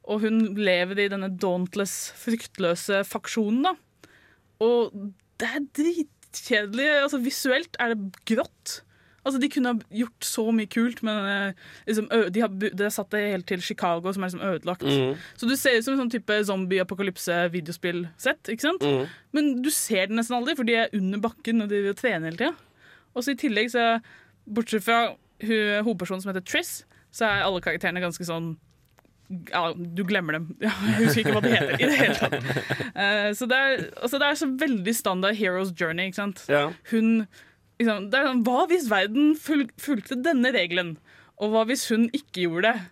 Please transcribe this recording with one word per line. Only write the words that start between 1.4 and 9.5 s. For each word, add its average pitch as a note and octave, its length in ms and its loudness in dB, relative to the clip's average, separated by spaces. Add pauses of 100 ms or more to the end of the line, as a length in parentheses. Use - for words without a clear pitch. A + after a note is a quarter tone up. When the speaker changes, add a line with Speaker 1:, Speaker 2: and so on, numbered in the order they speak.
Speaker 1:
fryktløse G3 880 -2
faksjonen, A3 600 -2
da. F#4 100 2 (840)
Og G#3+ 520 2 (260)
det A#3 100 -6
er C4+ 120 -4 (160)
dritkjedelig. C#4+ 1300 0
Altså, C#4+ 200 0
visuelt C4+ 560 -2
er A#3 160 0
det G3 180 -6 (120)
grått. - 560 -4 (440)
Altså, C4+ 140 0
de C4+ 100 2
kunne B3 280 0